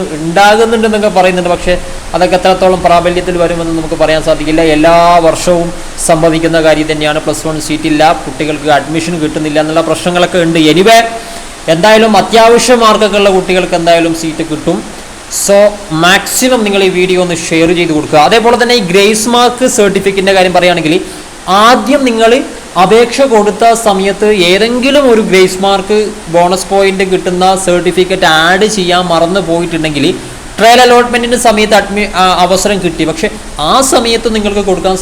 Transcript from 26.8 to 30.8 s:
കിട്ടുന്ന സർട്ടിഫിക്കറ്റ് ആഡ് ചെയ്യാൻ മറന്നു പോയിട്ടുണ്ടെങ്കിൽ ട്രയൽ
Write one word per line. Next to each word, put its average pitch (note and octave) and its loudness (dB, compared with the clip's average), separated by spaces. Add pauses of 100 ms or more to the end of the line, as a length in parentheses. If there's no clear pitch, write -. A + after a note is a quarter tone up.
കിട്ടുന്ന F3+ 0 (220)
സർട്ടിഫിക്കറ്റ് F3 0 (180)
ആഡ് F#3+ 2 (100)
ചെയ്യാൻ F3 0
മറന്നു E3+ 0
പോയിട്ടുണ്ടെങ്കിൽ D#3+ -2 (520)
ട്രയൽ A#3 4